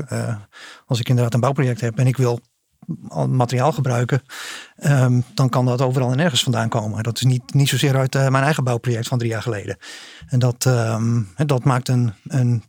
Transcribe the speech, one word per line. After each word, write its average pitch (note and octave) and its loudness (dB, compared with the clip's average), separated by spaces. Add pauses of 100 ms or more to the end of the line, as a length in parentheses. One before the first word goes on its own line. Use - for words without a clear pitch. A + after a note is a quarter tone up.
eh, A#2 -4 (500)
als A#2 -2
ik - -4
inderdaad B2 2
een A#2+ 2
bouwproject B2+ 0
heb A#2 -4
en B2+ 4
ik B2+ 2
wil A#2+ 0 (680)
al - -2
materiaal B2+ 2
gebruiken, B2+ 0 (540)
ehm, B2+ 2 (140)
dan C3 2
kan B2+ 0
dat B2+ 0
overal B2+ 0
en B2+ 0
nergens D#3 0
vandaan A2+ 0
komen. G#2+ -2
Dat A2+ -4
is - -6
niet, B2+ 0
niet C#3 4
zozeer C3+ 2
uit, C3+ 0
eh, C3+ 2
mijn C3+ 2
eigen D3 0
bouwproject A#2+ -2
van B2+ -2
drie A#2 -2
jaar A2 -4
geleden. G2+ -6 (500)
En C3 0
dat, A#2+ 2
ehm, A#2 2 (120)
hè, D3+ -2
dat C#3 0
maakt B2+ 2
een, B2 2 (140)
een A#2+ 0